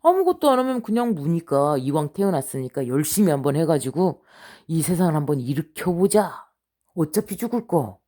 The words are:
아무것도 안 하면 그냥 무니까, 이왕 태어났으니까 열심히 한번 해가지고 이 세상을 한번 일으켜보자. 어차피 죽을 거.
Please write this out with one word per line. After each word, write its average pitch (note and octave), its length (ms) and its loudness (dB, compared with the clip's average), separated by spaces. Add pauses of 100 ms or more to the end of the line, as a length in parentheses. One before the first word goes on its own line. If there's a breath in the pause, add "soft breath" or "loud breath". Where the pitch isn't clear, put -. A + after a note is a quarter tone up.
아무것도 F4 480 4
안 B3+ 80 4
하면 B3+ 240 -2
그냥 A#3 320 0
무니까, D3 640 0
이왕 C#3+ 340 -2
태어났으니까 C#3 760 -4
열심히 D3+ 420 2
한번 C#3 260 0
해가지고 D#3 680 0 (420 loud breath)
이 D#3+ 160 -2
세상을 E3+ 320 2
한번 D3 260 0
일으켜보자. F3 1040 -2 (480)
어차피 F3+ 420 -2
죽을 A#3 300 -6
거. B2 420 -2